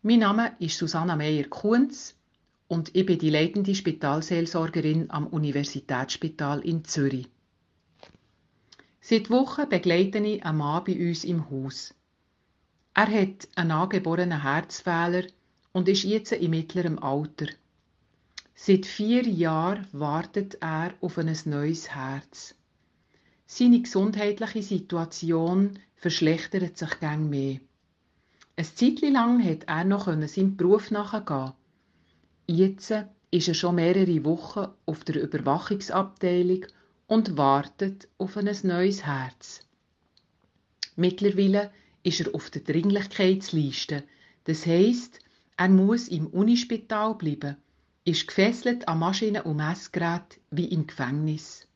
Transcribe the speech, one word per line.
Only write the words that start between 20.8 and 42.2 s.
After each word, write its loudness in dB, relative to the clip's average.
auf -6
ein -2
neues -4
Herz. -12
Seine 6
gesundheitliche -2
Situation 0
verschlechtert 0
sich -6
gang -2
mehr. -2
Ein -6
Zeitli 2
lang 4
hat 0
er -2
noch 2
seinem 0
Beruf 4
nachgehen. -4
Jetzt 2
ist 2
er 0
schon 0
mehrere 4
Wochen -2
auf -6
der -2
Überwachungsabteilung 0
und 2
wartet 0
auf -6
ein -2
neues 0
Herz. -8
Mittlerweile 2
ist 0